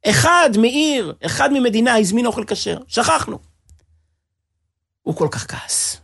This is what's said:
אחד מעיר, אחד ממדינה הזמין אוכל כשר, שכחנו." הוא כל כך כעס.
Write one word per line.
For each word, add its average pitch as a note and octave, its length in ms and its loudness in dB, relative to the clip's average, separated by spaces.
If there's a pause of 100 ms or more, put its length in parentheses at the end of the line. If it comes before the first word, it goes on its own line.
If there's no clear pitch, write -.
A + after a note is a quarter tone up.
אחד D#4+ 520 4
מעיר, B3+ 560 2 (120)
אחד C4+ 280 -2
ממדינה A#3+ 420 2
הזמין A3 300 2
אוכל A3 220 -4
כשר, G3 300 -6 (100)
שכחנו." C#4+ 520 -2 (1600)
הוא E3 140 -6
כל D#3 160 0
כך - 200 -10
כעס. - 520 -8